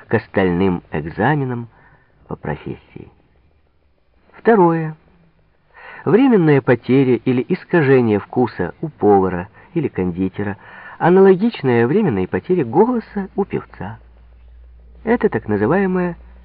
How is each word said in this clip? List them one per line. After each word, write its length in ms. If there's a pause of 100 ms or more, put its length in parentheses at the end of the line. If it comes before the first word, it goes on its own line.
к 80
остальным 640 (100)
экзаменам 760 (600)
по 80
профессии. 760 (1200)
Второе. 600 (1080)
Временная 600
потеря 540
или 300
искажение 680
вкуса 640
у 80
повара 600 (260)
или 120
кондитера, 680 (400)
аналогичная 880
временной 420
потере 360
голоса 720
у 100
певца. 540 (1040)
Это 260
так 180
называемая 720 (280)